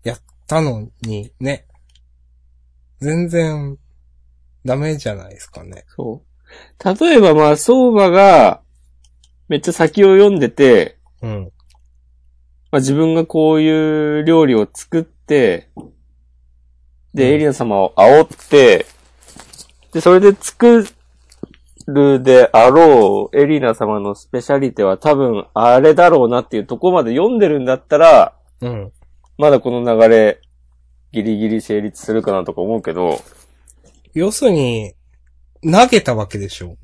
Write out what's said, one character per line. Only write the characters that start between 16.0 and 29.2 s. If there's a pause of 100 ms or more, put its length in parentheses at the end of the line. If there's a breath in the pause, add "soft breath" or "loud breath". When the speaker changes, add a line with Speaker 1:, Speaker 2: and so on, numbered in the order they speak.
Speaker 2:
で、
Speaker 1:
う
ん。
Speaker 2:
エ
リ
ナ
様
を
煽
っ (220)
て、 (1040)
で、
そ
れ
で
作 (1000)
る
で
あ
ろ
う、
エ
リ
ナ
様
の
ス
ペ
シ
ャ
リ
テ
は
多
分、
あ
れ
だ
ろ
う
な
っ
て
い
う
と
こ
ま
で
読
ん
で
る
ん
だ
っ
た
ら、 (260)
Speaker 1:
う
ん。 (460)